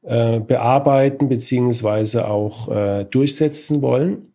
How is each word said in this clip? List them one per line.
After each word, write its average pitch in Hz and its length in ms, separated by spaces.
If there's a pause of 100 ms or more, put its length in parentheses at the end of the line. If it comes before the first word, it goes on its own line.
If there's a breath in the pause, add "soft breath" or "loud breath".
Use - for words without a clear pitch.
äh, 117 360
bearbeiten 135 880
beziehungsweise 113 1000
auch, 104 400
äh, 101 340
durchsetzen 147 760
wollen? 139 420 (120)